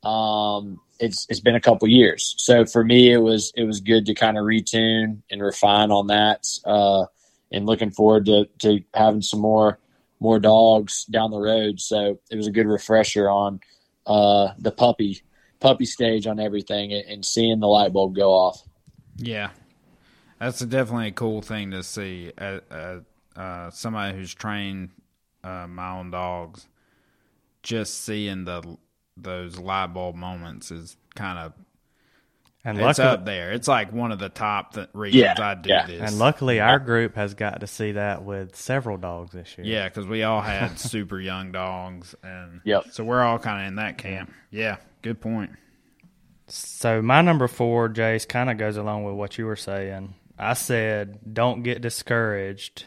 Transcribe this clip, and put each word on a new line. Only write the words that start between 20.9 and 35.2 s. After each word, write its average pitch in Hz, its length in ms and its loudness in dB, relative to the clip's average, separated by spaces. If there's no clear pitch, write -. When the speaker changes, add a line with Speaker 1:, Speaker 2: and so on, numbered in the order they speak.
Speaker 2:
a 104 60 -8
cool 110 280 -4
thing 104 300 -8
to 92 120 -8
see, 92 540 -12
uh, 98 220 -10
uh, 87 300 -14
uh, 87 360 -14
somebody 104 440 -8
who's 95 200 -12
trained, 98 560 -8
uh, 92 240 -14
my 90 300 -12
own 90 140 -12
dogs, 90 560 -10
just 113 400 -8
seeing 101 420 -8
the, 85 320 -12
those 90 420 -12
light 95 300 -4
bulb 87 280 -8
moments 87 540 -14
is 85 260 -16
kind 92 240 -8
of, 80 140 -14
Speaker 3:
And 107 140 -6
Speaker 2:
it's 123 220 2
Speaker 3:
luckily 131 80 4
Speaker 2:
up 104 180 0
there. 92 260 -8
It's, 117 160 -6
like, 113 240 0
one 117 200 -4
of 101 80 -8
the 98 100 -8
top 104 460 -6
th-, 101 180 -12
reasons 107 300 4